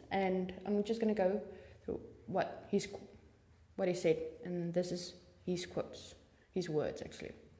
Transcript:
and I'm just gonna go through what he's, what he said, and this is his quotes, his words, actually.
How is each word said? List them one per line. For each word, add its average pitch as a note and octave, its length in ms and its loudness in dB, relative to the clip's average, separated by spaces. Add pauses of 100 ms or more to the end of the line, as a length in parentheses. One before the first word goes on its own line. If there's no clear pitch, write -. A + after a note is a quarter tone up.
(100)
and F#3 420 4 (140)
I'm G3+ 180 4
just A3+ 160 0
gonna A3 140 4
go G3+ 260 4 (440)
through - 160 -4 (260)
what - 440 -2
he's, G3+ 160 2 (920)
what F#3+ 120 2
he F3+ 60 4
said, D#3+ 240 6 (260)
and F3 300 -2
this F3+ 180 2
is F3+ 220 -6 (320)
his F3 200 0
quotes, - 480 -6 (380)
his E3+ 160 -2
words, D3+ 340 0
actually. - 300 -10 (280)